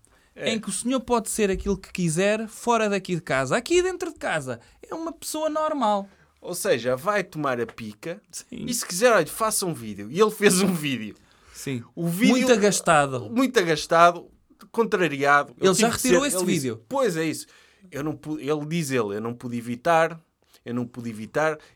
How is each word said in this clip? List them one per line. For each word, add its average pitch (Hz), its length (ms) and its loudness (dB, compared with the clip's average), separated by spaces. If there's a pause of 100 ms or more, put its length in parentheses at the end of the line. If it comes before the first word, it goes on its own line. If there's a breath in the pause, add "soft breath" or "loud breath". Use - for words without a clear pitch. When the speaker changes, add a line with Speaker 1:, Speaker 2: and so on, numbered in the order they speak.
(340 soft breath)
Speaker 1:
É. - 180 -4
Speaker 2:
em 226 80 -2
que 208 100 -8
o - 40 -4
senhor 254 280 -2
pode 233 280 -2
ser 202 220 0
aquilo 190 260 -2
que - 140 -18
quiser 190 560 0
fora 220 420 0
daqui 190 260 -2
de 156 60 -4
casa. 135 360 0
Aqui 339 240 2
dentro 359 320 -4
de - 60 -20
casa 143 400 -4 (220 soft breath)
é - 140 -12
uma 330 160 -8
pessoa 311 380 -6
normal. 277 580 -2 (320 soft breath)
Speaker 1:
Ou 175 140 -10
seja, 127 420 0
vai 190 280 -2
tomar 143 360 -2
a 113 60 0
pica 117 560 -12 (100)
Speaker 2:
Sim. - 360 -12
Speaker 1:
e 247 60 -4
se - 120 -4
quiser, 226 260 2
olha, 185 140 6
faça 214 400 -4
um 170 80 -2
vídeo. 107 380 -10
E 165 100 -4
ele 214 100 6
fez 190 300 4
um 190 120 4
vídeo. 131 420 -4 (380 soft breath)
Speaker 2:
Sim. 127 300 -6 (120)
Speaker 1:
O 170 120 -4
vídeo 190 300 4
Speaker 2:
Muito 254 160 4
agastado. 170 760 2
Speaker 1:
Muito 247 300 2
agastado, 170 720 4 (420)
contrariado. 143 840 2
Speaker 2:
Ele 185 120 2
Speaker 1:
Eu 190 40 4
Speaker 2:
já 180 140 2
Speaker 1:
tive 233 100 -2
que - 60 -6
Speaker 2:
retirou 180 180 4
Speaker 1:
ser, 285 60 0
Speaker 2:
esse 185 100 2
Speaker 1:
ele 180 80 0
disse, 180 140 0
Speaker 2:
vídeo. 117 280 -4
Speaker 1:
"Pois 247 300 0
é 160 80 -2
isso. - 220 -6 (440 loud breath)
Eu 147 120 -8
não 156 120 -4
pu-", 151 240 -10
ele 147 280 -4
diz 156 240 -4
ele, 107 240 0
"Eu 107 60 -6
não 117 120 -6
pude 120 240 -8
evitar, 160 600 0 (440 soft breath)
eu 120 100 -8
não 123 120 -4
pude 120 240 -10
evitar." 147 480 -2 (180 loud breath)